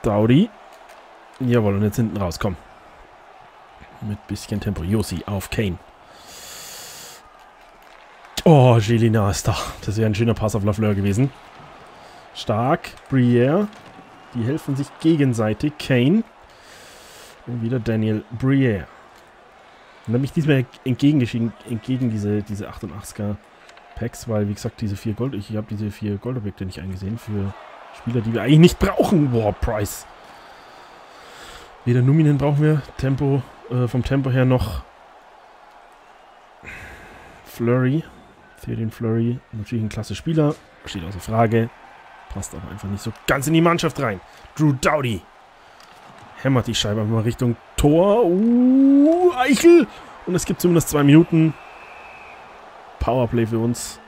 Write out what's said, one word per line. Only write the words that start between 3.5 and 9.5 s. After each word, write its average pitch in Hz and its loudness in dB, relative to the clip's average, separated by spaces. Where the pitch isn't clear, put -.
Mit 104 -10
bisschen 101 -8
Tempo. 92 -6
Josi 95 -4
auf 101 -6
Kane. 98 -4
Oh, 127 8
Jelina 110 2
ist - -2
da. 110 0